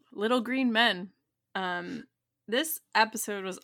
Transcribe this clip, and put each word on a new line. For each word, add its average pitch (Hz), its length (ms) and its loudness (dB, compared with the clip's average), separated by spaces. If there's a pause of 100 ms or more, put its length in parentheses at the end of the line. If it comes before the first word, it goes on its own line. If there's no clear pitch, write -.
(140)
Little 226 280 2
Green 247 300 0
Men. 208 380 2 (460)
Um, 180 500 -6 (420)
this 269 320 -2 (160)
episode 214 480 0
was 185 200 -8